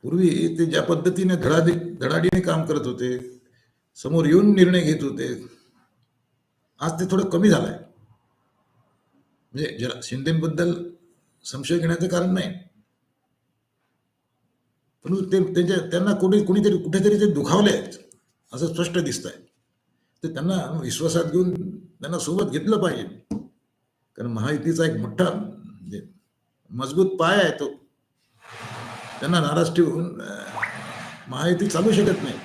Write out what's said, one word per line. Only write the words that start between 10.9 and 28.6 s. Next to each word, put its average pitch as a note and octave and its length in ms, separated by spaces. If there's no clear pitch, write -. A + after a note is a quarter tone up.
संशय C#3 340
घेण्याचं E3+ 300
कारण F3+ 260
नाही, F3+ 200
परंतु F#3 280
ते, F#3 220
त्यांच्या, F3 360
त्यांना F#3+ 220
कोणी, F#3+ 320
कोणीतरी, G3 340
कुठेतरी F#3+ 360
ते G3 180
दुखावले F3 380
आहेत - 220
असं E3 220
स्पष्ट E3+ 240
दिसतंय. C#3 340
तर D#3+ 100
त्यांना D#3+ 480
विश्वासात D#3+ 440
घेऊन F3+ 540
त्यांना D#3+ 400
सोबत F#3 320
घेतलं D3+ 320
पाहिजे, - 540
कारण A#2+ 140
महायुतीचा D3 540
एक B2 160
मोठा, - 300
म्हणजे, - 380
मजबूत D#3+ 480
पाय E3+ 180
आहे F3 160
तो. C#3+ 320